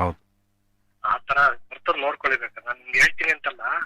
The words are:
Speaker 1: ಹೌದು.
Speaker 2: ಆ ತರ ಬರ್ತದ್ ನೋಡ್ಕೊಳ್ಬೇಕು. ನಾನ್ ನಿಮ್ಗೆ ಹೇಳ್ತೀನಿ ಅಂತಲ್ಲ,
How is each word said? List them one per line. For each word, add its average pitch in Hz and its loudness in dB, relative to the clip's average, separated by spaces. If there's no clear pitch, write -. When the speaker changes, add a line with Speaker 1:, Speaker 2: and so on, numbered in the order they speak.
Speaker 1:
ಹೌದು. 87 -2
Speaker 2:
ಆ - 0
ತರ 139 2
ಬರ್ತದ್ - -4
ನೋಡ್ಕೊಳ್ಬೇಕು. 135 -2
ನಾನ್ 120 -8
ನಿಮ್ಗೆ - -2
ಹೇಳ್ತೀನಿ - 4
ಅಂತಲ್ಲ, 147 -4